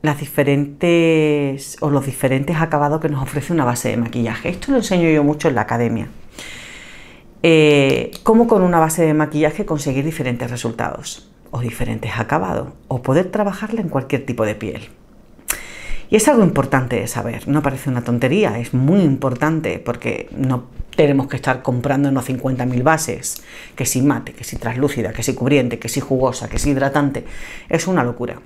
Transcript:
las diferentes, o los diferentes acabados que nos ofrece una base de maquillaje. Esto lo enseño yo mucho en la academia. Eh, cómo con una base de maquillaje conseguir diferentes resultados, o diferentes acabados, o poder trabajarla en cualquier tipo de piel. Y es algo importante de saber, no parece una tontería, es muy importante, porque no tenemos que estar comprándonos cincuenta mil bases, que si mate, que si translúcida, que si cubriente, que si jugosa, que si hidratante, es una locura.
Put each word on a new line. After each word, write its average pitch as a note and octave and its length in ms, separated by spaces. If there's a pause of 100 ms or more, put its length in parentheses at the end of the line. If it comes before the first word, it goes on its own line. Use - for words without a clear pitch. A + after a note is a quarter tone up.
las D3+ 180
diferentes, D3 1600
o D#3 80
los C#3 160
diferentes C#3 520
acabados D3+ 440
que D#3 80
nos C3+ 140
ofrece D3 280
una D#3 140
base A#2+ 240
de G#2+ 80
maquillaje. A#2 520
Esto F3+ 220
lo C4+ 60
enseño F3 320
yo D3+ 140
mucho D3 240
en B2+ 80
la G#2+ 60
academia. A#2 480 (1300)
Eh, D3 680 (100)
cómo A#3 260
con G#3+ 140
una F3 180
base D#3+ 240
de D3+ 120
maquillaje D3+ 500
conseguir C#3+ 400
diferentes B2 460
resultados, - 800 (180)
o - 100
diferentes A2+ 600
acabados, D#3 480 (200)
o B2+ 140
poder F#3 300
trabajarla G#3 500
en E3+ 80
cualquier C3+ 380
tipo - 180
de G#2+ 80
piel. G#2 360 (1200)
Y G#3+ 60
es G#3+ 100
algo B3 160
importante C3 560
de A#2 80
saber, A2+ 400
no D3 160
parece C3 260
una B2 140
tontería, B2 560
es A#2+ 160
muy D3+ 260
importante, C3+ 760
porque - 580
no C3 280 (300)
tenemos C#3 300
que C3+ 120
estar B2+ 260
comprándonos C3+ 640
cincuenta B2+ 420
mil B2 160
bases, D#3 580 (340)
que B2 120
si B2+ 160
mate, A#2+ 300
que - 100
si - 140
translúcida, A#2 560
que A#2+ 100
si B2 100
cubriente, B2 460
que A2+ 100
si C#3 100
jugosa, B2+ 480
que - 120
si D3 100
hidratante, C#3 560 (440)
es D#3+ 180
una F3 160
locura. A#2+ 420